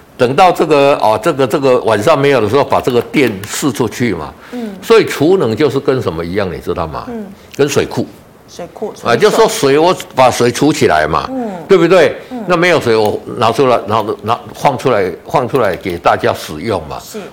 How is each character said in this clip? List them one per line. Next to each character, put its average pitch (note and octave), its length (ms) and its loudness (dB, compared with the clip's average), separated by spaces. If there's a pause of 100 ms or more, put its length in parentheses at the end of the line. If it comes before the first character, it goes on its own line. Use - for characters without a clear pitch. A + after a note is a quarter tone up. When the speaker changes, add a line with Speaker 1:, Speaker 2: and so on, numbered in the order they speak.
(180)
Speaker 1:
等 B2+ 160 0
到 F#3 160 6
这 - 140 0
个， C#3+ 380 4
哦， G#2+ 200 2
这 E3+ 120 0
个， C3+ 120 0
这 D3 140 -2
个 C3 200 4
晚 G#2+ 220 0
上 D#3 160 4
没 C#3+ 120 2
有 C3 100 4
的 G#2 80 0
时 A#2 80 0
候， C#3+ 80 4
把 G2+ 160 0
这 C3+ 100 -2
个 A#2+ 120 2
电 B2+ 280 0 (160)
释 - 240 -4
出 A#2 160 -2
去 A2 280 -4
嘛。 D2+ 180 -10 (200)
Speaker 2:
嗯。 A3+ 300 -10
Speaker 1:
所 A3+ 160 4
以 E3+ 60 4
储 E3+ 320 2
能 B2 180 0
就 D3 140 0
是 B2 100 -2
跟 C3 220 0
什 G2 100 -4
么 E2 140 -6
一 F2 100 -6
样， G2 160 -2
你 D2+ 80 -10
知 - 140 -8
道 F2 140 -4
吗？ A2+ 220 -10
Speaker 2:
嗯。 A3 180 -10 (280)
Speaker 1:
跟 C#3+ 140 0
水 F2+ 160 0
库。 - 220 -6 (420)
Speaker 2:
水 - 240 -16
库。 G#3 220 -10 (100)
Speaker 1:
啊， A#2 100 2
就 G3 140 4
说 A3 180 4
水， C#3 320 2
我 F3 160 4 (200)
把 B2+ 160 4
水 A#2+ 200 2
储 C#3 220 2
起 - 140 2
来 D#2 200 2
嘛。 D2+ 220 -2
Speaker 2:
嗯。 B3 220 -6 (180)
Speaker 1:
对 G3 80 6
不 E3+ 100 4
对？ E3 300 4 (140)
Speaker 2:
嗯。 B3 180 -10
Speaker 1:
那 F3+ 80 0
没 F3 140 0
有 D3 100 2
水， A2+ 160 0
我 G#2+ 240 0 (160)
拿 A2+ 160 0
出 C#3 140 2
来， A#2+ 200 2
拿， G#2+ 160 0 (200)
拿， A#2 180 -4 (140)
放 C3+ 240 -2
出 C3 120 0
来， G2 220 0 (160)
放 C3+ 180 0
出 C3+ 120 -2
来 G2 180 0
给 F2 220 -8
大 A2 180 2
家 A2+ 160 -2
使 F#2 300 -10
用 G2 260 -4
嘛。 C2 100 -12
Speaker 2:
是。 - 220 -14 (120)